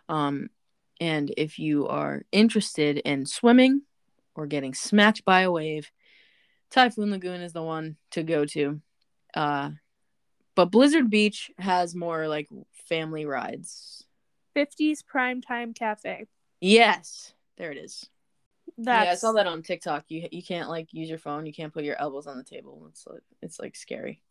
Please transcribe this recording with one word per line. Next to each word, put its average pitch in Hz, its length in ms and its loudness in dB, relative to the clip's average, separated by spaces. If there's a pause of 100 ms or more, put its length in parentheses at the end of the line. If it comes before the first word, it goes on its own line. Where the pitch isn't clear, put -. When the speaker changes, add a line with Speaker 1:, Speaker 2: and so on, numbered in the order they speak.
Speaker 1:
Um, 143 400 -2 (500)
and 156 380 -2
if 156 200 -4
you 151 300 -2
are 143 440 -4
interested 196 680 2
in 139 260 -2
swimming 254 560 6 (540)
or 156 100 -8
getting 139 280 -6
smacked 208 520 4
by 185 160 6
a 185 100 2
wave, 156 400 -4 (760)
Typhoon 220 420 2
Lagoon 180 300 -6
is 175 120 -12
the 165 100 -6
one 160 340 -6 (140)
to 170 120 -4
go 160 220 2
to. 147 340 -2 (540)
Uh, 147 380 -2 (840)
but 180 100 6
Blizzard 254 440 6
Beach 208 480 2
has 180 380 0
more, 165 320 -4
like, 151 200 -4 (260)
family 160 520 -6
rides. - 760 -10 (500)
Speaker 2:
Fifties 294 500 0
Primetime 247 720 -6
Cafe. 214 500 -6 (360)
Speaker 1:
Yes, 208 720 4 (240)
there 170 140 -10
it 135 60 -12
is. - 300 -18 (680)
Speaker 2:
That's 226 280 2
Speaker 1:
Yeah, 180 60 2
I 175 40 2
saw 220 180 0
that 202 140 4
on 165 140 -6
TikTok. 165 480 -6
You, 165 220 -10
you 175 120 -12
can't, 170 260 -8
like, 165 240 -10
use 160 160 -10
your 160 100 -10
phone. 151 260 -10
You 151 80 -12
can't 156 200 -12
put 156 100 -8
your 147 160 -6
elbows 143 280 -8
on 135 100 -14
the 127 60 -16
table. 139 460 -20
It's, - 180 -20
like, - 140 -20 (200)
it's, - 180 -16
like, - 160 -14
scary. - 560 -14